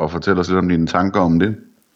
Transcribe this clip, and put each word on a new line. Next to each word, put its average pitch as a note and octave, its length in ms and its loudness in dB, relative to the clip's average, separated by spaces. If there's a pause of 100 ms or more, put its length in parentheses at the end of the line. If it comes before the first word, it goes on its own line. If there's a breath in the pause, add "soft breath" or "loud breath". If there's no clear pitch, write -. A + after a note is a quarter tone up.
at D#2 80 -4
fortælle F2+ 280 -2
os F2+ 80 -2
lidt F#2 120 0
om F2+ 100 0
dine E2 180 0
tanker F#2+ 320 0
om E2 200 2
det? G#2+ 160 0 (400)